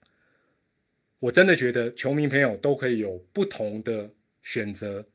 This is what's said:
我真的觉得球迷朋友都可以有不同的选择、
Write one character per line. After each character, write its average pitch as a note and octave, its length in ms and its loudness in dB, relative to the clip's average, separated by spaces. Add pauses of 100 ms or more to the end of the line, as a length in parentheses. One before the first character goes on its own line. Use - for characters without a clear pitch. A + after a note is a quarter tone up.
(1200)
我 B2 120 0
真 F3 140 8
的 F#3 100 6
觉 B2+ 160 0
得 A#2+ 220 0
球 C3+ 200 -2
迷 D3 140 2
朋 C3+ 120 0
友 B2+ 180 2
都 C#3+ 180 0
可 C3+ 120 -2
以 A#2+ 120 0
有 G2 180 -4 (160)
不 G3+ 100 0
同 A2 400 -6
的 G#2+ 260 -6 (320)
选 G#2 320 -6
择、 G2+ 400 -10